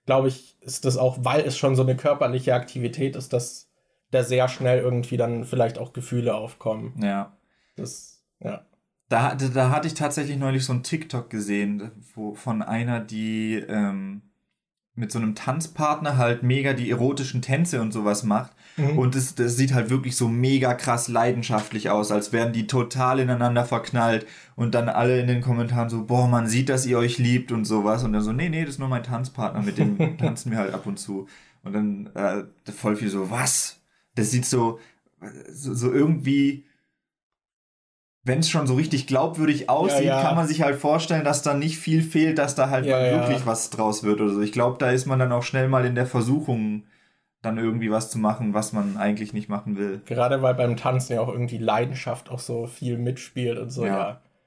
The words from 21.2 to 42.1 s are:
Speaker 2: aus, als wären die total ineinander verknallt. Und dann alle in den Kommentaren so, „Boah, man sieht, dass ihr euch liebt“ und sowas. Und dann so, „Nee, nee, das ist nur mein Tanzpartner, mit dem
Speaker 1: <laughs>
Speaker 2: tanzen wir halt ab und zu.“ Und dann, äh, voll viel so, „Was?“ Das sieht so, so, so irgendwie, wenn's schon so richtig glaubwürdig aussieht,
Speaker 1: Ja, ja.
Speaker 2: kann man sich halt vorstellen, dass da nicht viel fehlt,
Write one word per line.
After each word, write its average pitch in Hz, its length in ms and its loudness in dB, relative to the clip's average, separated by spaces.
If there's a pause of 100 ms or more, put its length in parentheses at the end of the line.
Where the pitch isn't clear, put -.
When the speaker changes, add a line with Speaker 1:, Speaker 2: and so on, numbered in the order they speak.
Speaker 2:
aus, 107 220 2
als 107 220 0
wären 117 180 2
die 113 160 -2
total 127 520 2
ineinander 120 440 2
verknallt. 117 640 0 (300)
Und 120 180 0
dann 120 140 2
alle 123 320 2
in 123 60 0
den 123 140 2
Kommentaren 117 480 0
so, 113 160 -4
„Boah, 123 220 2
man 117 200 4
sieht, 127 200 2
dass 131 180 2
ihr 123 120 2
euch 120 200 2
liebt“ 123 360 2
und 113 100 0
sowas. 107 400 2
Und 110 80 0
dann 107 120 2
so, 110 100 0
„Nee, 160 160 0
nee, 160 120 0
das 147 100 -4
ist 135 80 -10
nur 135 100 -2
mein 120 140 -2
Tanzpartner, 120 580 -4
mit 101 160 -2
dem - 200 2
Speaker 1:
<laughs> - 200 0
Speaker 2:
tanzen - 340 -2
wir 113 60 -2
halt 95 160 -2
ab 98 120 -6
und 98 140 -6
zu.“ 98 280 -8 (360)
Und 98 100 -10
dann, 101 420 -2
äh, 98 280 -2 (280)
voll 104 260 -2
viel 107 120 -2
so, 95 220 -4
„Was?“ - 460 -2 (380)
Das 107 160 0
sieht 123 140 2
so, 117 340 0 (720)
so, 131 240 -8
so 123 200 0
irgendwie, 139 720 2 (1600)
wenn's 131 260 0
schon 151 180 0
so 127 80 2
richtig 143 320 0
glaubwürdig 151 640 0
aussieht, 143 380 2
Speaker 1:
Ja, 135 100 2
ja. 135 40 2
Speaker 2:
kann 147 140 2
man 165 120 2
sich 156 140 0
halt 143 140 2
vorstellen, 156 480 0
dass 143 180 0
da 147 120 0
nicht 151 260 0
viel 160 240 2
fehlt, 156 340 2